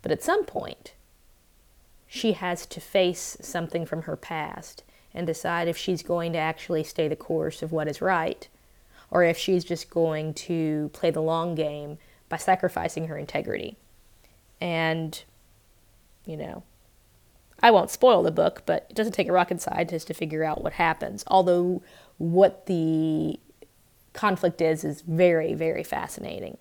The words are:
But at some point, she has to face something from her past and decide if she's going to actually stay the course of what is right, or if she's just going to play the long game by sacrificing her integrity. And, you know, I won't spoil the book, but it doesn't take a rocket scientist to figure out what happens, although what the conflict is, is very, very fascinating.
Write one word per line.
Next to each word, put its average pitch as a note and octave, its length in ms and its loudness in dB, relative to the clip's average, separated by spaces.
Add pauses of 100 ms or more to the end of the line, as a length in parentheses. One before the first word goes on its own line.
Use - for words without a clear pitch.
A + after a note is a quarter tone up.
But - 100 -4
at D#3 120 -2
some F#4+ 220 2
point, - 500 -10 (1120)
she A#3 260 -2
has F3 340 -4
to - 140 -14
face - 640 0
something E3+ 420 -4
from D#3+ 180 -6
her D#3 140 -8
past - 680 -10 (280)
and F3 140 -6
decide E3+ 420 -2
if E3+ 80 -2
she's F3 260 -2
going E3+ 300 -2
to E3 60 -2
actually D#3+ 460 -2
stay D#3 240 -2
the D3 80 -2
course D#3+ 460 -4
of D#3+ 100 -6
what D#3 160 -2
is D3 120 -8
right, E3+ 480 -2 (640)
or F3 120 4
if E3 140 6
she's F3+ 280 0
just - 260 -6
going D#3 420 0
to D#3 640 -2
play - 160 0
the D#3+ 100 -2
long E3 340 0
game D3 440 -6 (300)
by E3 80 -4
sacrificing E3+ 720 0
her D3+ 100 -8
integrity. - 580 -6 (840)
And, E3 600 -2 (1040)
you D#3+ 120 -10
know, - 280 -12 (1000)
I A#3+ 80 12
won't G3 200 8
spoil A#3 320 8
the E3 80 4
book, - 360 0
but - 240 0
it - 60 -8
doesn't A3 160 -2
take F3 160 0
a E3+ 40 2
rocket F3+ 300 2
scientist F3 460 -4
to D#3+ 60 -4
figure D#3 300 -4
out D#3 180 -4
what - 120 -4
happens, E3+ 540 -2
although F3+ 540 4 (360)
what E3+ 480 4
the D#3+ 720 0 (720)
conflict F#3+ 480 0
is, D#3+ 240 2
is D3 180 -6
very, E3 520 4
very D#3+ 300 -2
fascinating. - 760 -8